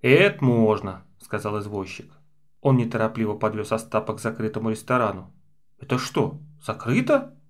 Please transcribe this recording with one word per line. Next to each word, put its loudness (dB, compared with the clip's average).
«Это 6
можно», 2
сказал -6
извозчик. -8
Он 4
неторопливо 0
подвез -4
Остапа -2
к -8
закрытому -4
ресторану. -2
«Это -4
что, -4
закрыто?» 0